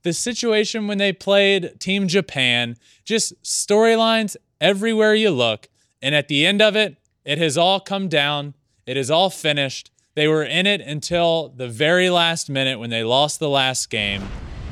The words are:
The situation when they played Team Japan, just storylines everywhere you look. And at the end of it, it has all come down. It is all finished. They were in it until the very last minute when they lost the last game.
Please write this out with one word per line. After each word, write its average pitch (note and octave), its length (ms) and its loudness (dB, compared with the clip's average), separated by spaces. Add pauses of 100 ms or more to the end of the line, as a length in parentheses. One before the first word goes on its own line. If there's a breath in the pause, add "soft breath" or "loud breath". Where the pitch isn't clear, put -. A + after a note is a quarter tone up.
The E3+ 80 -2
situation A3 760 -2
when G#3 120 -4
they G3 140 0
played G3 680 0
Team G3 260 -2
Japan, B2 680 0 (280 soft breath)
just - 380 -4
storylines A3 920 0 (240)
everywhere G#3+ 560 2
you A3 160 2
look. A#2 360 -2 (320)
And C#3 140 -2
at C#3+ 140 0
the D3 180 2
end G3+ 160 2
of G#3 140 4
it, G#3+ 220 -2 (260)
it D3 140 -4
has D#3+ 200 0
all F#3 220 2
come G3 280 -6
down. C#3+ 460 -2 (320)
It B2+ 100 -6
is C3+ 140 -4
all F3 200 4
finished. C#3+ 600 -4 (240)
They D3+ 140 2
were D#3 160 2
in D#3+ 200 0
it G3+ 160 0
until E3 760 -2
the B2+ 100 -8
very D#3 420 2
last E3+ 400 0
minute C3 300 -2
when A#2 120 -8
they A2+ 120 -2
lost C3+ 380 2
the D#3 80 -2
last C3 420 0
game. G2+ 320 -4 (500)